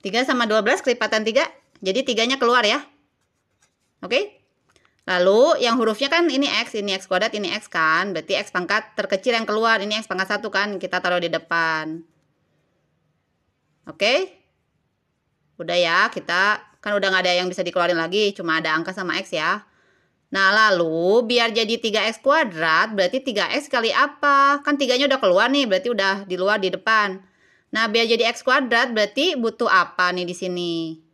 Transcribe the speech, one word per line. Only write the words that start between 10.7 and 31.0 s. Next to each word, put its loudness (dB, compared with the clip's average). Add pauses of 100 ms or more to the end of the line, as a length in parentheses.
kita -4
taruh 0
di -2
depan. -4 (1800)
Oke? -2 (1200)
Udah -4
ya, 2
kita 0 (160)
kan -6
udah 0
nggak 0
ada 2
yang -4
bisa -6
dikeluarin 0
lagi, -2
cuma -2
ada 0
angka -4
sama -6
X -8
ya. -2 (600)
Nah, 2
lalu 4
biar 0
jadi 0
tiga -2
X -4
kuadrat, 2
berarti -2
tiga -2
X -6
kali 0
apa? 2
Kan 0
tiganya 0
udah 0
keluar 4
nih, 2
berarti 0
udah -2
di -6
luar, 0
di -2
depan. 0 (560)
Nah, 0
biar 2
jadi 2
X -16
kuadrat, 2
berarti 0
butuh -2
apa 2
nih -4
di -10
sini? -6 (140)